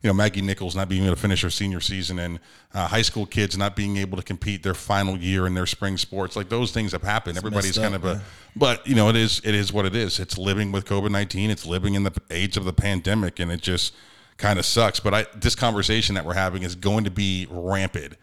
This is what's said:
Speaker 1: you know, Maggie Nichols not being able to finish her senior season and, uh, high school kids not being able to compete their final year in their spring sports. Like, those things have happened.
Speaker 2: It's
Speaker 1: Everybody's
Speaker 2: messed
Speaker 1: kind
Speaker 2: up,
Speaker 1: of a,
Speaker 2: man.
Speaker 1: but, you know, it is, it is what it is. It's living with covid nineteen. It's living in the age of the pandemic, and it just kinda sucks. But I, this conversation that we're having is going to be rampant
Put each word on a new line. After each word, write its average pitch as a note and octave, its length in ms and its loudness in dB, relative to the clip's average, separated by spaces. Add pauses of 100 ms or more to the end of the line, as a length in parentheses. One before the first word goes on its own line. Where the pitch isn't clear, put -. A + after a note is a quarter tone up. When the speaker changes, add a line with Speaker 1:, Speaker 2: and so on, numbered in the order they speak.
Speaker 1:
you A2+ 60 4
know, G2 40 6
Maggie G2 300 2
Nichols F#2+ 340 -2
not F#2+ 140 -2
being F#2+ 160 2
able F2+ 80 4
to - 60 -4
finish G2 200 2
her F2+ 80 0
senior F#2+ 320 -2
season F#2 380 -4
and, F2 200 -6 (360)
uh, F#2 140 0
high A2 120 2
school G#2+ 240 0
kids F#2+ 320 0
not G2+ 180 0
being G2+ 220 -2
able F#2+ 220 -2
to F#2 40 -6
compete G2 400 -6
their F#2+ 120 0
final G2 420 0
year F#2 300 2
in F#2 80 2
their F#2 100 0
spring F#2+ 320 -2
sports. F#2+ 400 -4
Like, G2 140 -6
those A#2 220 -2
things G#2+ 200 -2
have F2 100 -6
happened. G2 360 -2
Speaker 2:
It's F#2+ 80 -6
Speaker 1:
Everybody's G2+ 320 0
Speaker 2:
messed - 20 2
Speaker 1:
kind G2+ 140 0
Speaker 2:
up, F2+ 100 -4
Speaker 1:
of F#2 60 0
a, F#2+ 60 0
Speaker 2:
man. G2 80 -8 (300)
Speaker 1:
but, A#2+ 320 2
you C#3 80 2
know, A2 140 8
it A2+ 80 6
is, A2 280 2
it G#2+ 100 2
is G2+ 180 0
what G2+ 140 2
it F#2+ 100 0
is. A2 240 0
It's F#2 160 -4
living G2 340 0
with G2 140 -2
covid G2+ 260 0
nineteen. G2+ 400 0
It's - 140 -4
living F#2 300 0
in G2 80 2
the G2 100 0 (180)
age F#2 280 -2
of F#2 80 -2
the F2+ 80 -2
pandemic, G2 680 0
and E2+ 100 -2
it E2+ 120 -4
just - 320 -2 (420)
kinda G#2 260 2
sucks. A2 380 2
But G2+ 140 0
I, G#2+ 200 2
this G#2+ 200 0
conversation A2 640 2
that D#2+ 100 -4
we're F2 80 -4
having F#2 300 0
is F2+ 100 -6
going G2+ 300 2
to G2 60 0
be F#2 400 0
rampant F2+ 600 -2 (100)